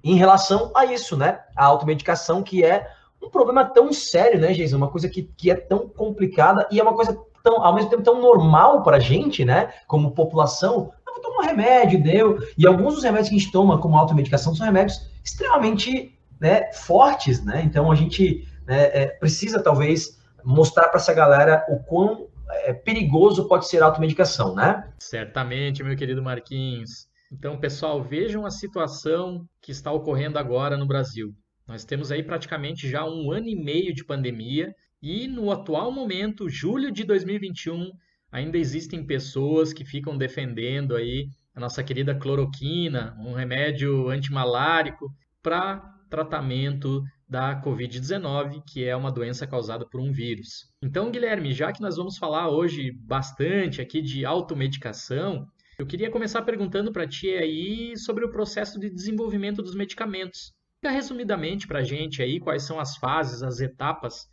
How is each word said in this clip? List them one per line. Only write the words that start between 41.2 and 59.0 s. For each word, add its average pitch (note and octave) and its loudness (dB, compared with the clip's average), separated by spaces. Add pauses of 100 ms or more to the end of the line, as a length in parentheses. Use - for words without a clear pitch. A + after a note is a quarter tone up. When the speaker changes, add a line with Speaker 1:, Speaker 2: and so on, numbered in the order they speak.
Speaker 2:
a B2+ -20
nossa A#2+ -10
querida C#3 -6
cloroquina, C#3 -6
um A#2+ -12
remédio C3 -4
antimalárico C#3 -2 (320)
pra F#3 -4 (260)
tratamento C#3 -6 (260)
da C3 -4
covid B2 -8
dezenove, C#3+ -6 (100)
que B2+ -8
é B2 -4
uma C3+ -6
doença B2 -8
causada A#2+ -8
por B2+ -12
um C3+ -6
vírus. A#2 -10 (120)
Então, F3 -6
Guilherme, G#3+ -4
já D#3 -6
que G3 -12
nós F3+ -6
vamos F#3 -10
falar D#3+ -4
hoje D3 -2
bastante C3+ -6
aqui D#3 -8
de C3+ -8
automedicação, C#3 -6 (280)
eu C#3 -10
queria F#3+ -8
começar A3+ -6
perguntando G#3 -8
pra F3+ -8
ti F#3 -10
aí F#3+ -8
sobre A#3 -8
o A#3 -6
processo G#3 -8
de G#3 -10
desenvolvimento G3+ -8